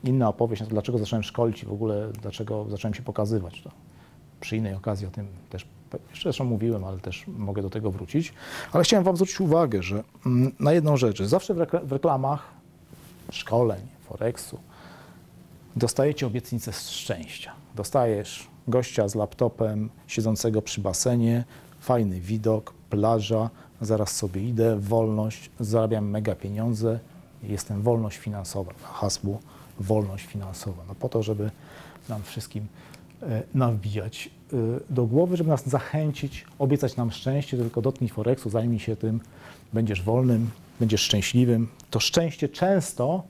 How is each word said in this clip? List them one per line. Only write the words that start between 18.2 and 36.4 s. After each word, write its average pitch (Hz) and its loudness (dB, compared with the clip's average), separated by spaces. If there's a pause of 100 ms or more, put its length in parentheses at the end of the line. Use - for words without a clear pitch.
gościa 120 2
z - -6
laptopem, 107 -2 (160)
siedzącego 110 0
przy - -6
basenie, 117 2 (360)
fajny 104 2
widok, 110 0 (160)
plaża, 110 2 (300)
zaraz 107 0
sobie 98 -4
idę, 113 4
wolność, 110 0 (100)
zarabiam 110 2
mega 104 0
pieniądze, 110 -2 (440)
jestem 104 -4
wolność 113 2
finansowa, 98 -6 (100)
hasło 101 -4 (420)
wolność 101 0
finansowa. 95 -10
No 98 -12
po 127 -6
to, 113 2
żeby 104 -2 (580)
nam 107 -6
wszystkim, 107 -10 (560)
e, 120 -2 (120)
nawbijać, 107 -2 (220)
e, 139 -2 (340)
do 123 2
głowy, 175 4
żeby 160 2
nas 139 2
zachęcić, 143 -2 (140)